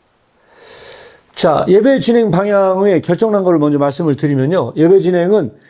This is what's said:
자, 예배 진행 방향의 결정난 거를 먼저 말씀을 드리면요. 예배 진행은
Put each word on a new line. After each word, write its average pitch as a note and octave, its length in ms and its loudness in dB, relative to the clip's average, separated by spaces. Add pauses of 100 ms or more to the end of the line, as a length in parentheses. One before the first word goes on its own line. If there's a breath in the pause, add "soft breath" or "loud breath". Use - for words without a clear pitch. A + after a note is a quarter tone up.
(1400 loud breath)
자, D#3 320 0
예배 A3 320 2
진행 A#3 300 0
방향의 F#3+ 720 0
결정난 G3+ 420 -2
거를 F3+ 160 2
먼저 D3 180 0
말씀을 C#3+ 380 -2
드리면요. C#3+ 600 -2
예배 E3+ 240 4
진행은 F3 520 -2 (160 soft breath)